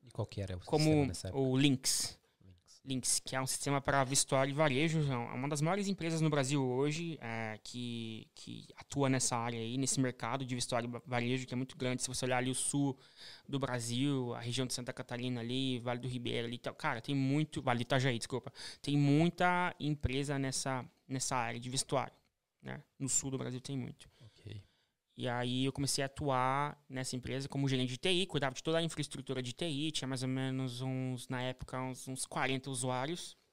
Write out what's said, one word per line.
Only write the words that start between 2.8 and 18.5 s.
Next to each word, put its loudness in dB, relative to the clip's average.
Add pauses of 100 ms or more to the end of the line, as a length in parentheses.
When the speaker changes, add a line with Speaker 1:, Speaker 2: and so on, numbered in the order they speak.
Speaker 2:
Lynx, 0
que -6
é 2
um -2
sistema 0
pra 4
vestuário 4
e -4
varejo. 4 (100)
É 2
uma -2
das 0
maiores 2
empresas 0
no 4
Brasil 2
hoje, 0
é, -4
que, -8
que -14 (100)
atua 0
nessa 2
área -2
aí, -4
nesse 2
mercado 0
de -2
vestuário 0
e -6
va-, -8
varejo, 0
que -8
é 0
muito -4
grande. -2
Se -2
você -4
olhar 2
ali 0
o -2
sul 0 (500)
do -2
Brasil, 0
a -8
região -2
de -4
Santa -6
Catarina -4
ali, 0
Vale -2
do -6
Ribeira -2
ali, -6
tá, -8
cara, -2
tem -4
muito, 2
Vale 2
do 0
Itajaí, 4
desculpa. -6 (280)